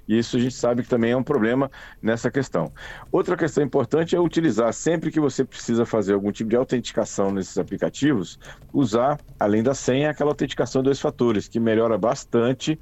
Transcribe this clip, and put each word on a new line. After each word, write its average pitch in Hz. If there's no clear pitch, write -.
E 110
isso 117
a -
gente 127
sabe 120
que -
também 117
é 127
um 127
problema 131
nessa 117
questão. 90
Outra 180
questão 151
importante 147
é 175
utilizar, 131
sempre 165
que 156
você 139
precisa 117
fazer 101
algum 101
tipo 113
de 110
autenticação 110
nesses 98
aplicativos, 92
usar, 135
além 107
da 131
senha, 135
aquela 147
autenticação 135
dois 135
fatores, 120
que -
melhora 113
bastante 120